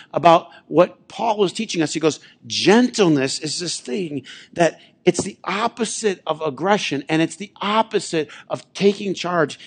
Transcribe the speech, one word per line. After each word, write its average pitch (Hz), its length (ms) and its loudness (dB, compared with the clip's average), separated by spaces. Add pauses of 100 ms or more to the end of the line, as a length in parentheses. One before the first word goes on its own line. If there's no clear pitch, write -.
(140)
about 165 340 6 (180)
what - 400 -2
Paul 220 300 -4
was 196 160 0
teaching 185 300 -4
us. 151 100 -4
He 156 80 -6
goes, 151 200 -2 (260)
"Gentleness 156 920 2
is 151 220 -6
this 170 200 -8
thing 170 420 -8 (320)
that 165 260 2 (240)
it's - 180 2
the 196 220 -8
opposite 214 840 -4
of 156 140 -4
aggression, 156 720 -2
and 160 100 2
it's 160 160 -2
the 202 240 -12
opposite 202 720 -2 (180)
of - 240 -8
taking 202 400 0
charge. 170 540 -2